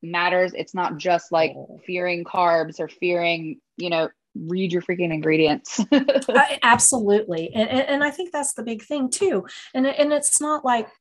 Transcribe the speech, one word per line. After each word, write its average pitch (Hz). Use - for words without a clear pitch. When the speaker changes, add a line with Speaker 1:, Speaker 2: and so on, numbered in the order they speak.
Speaker 1:
matters. 180
It's -
not 180
just, 170
like, 160
Speaker 2:
Oh. 139
Speaker 1:
fearing 180
carbs 170
or 160
fearing, 170
you 175
know, 165
read 175
your 175
freaking 175
ingredients. 156
<laughs> -
Speaker 2:
Uh, 254
absolutely. 208
And, 220
and, 262
and 285
I 294
think 349
that's 285
the -
big 226
thing 269
too. 277
And, 262
and 294
it's 285
not 302
like 240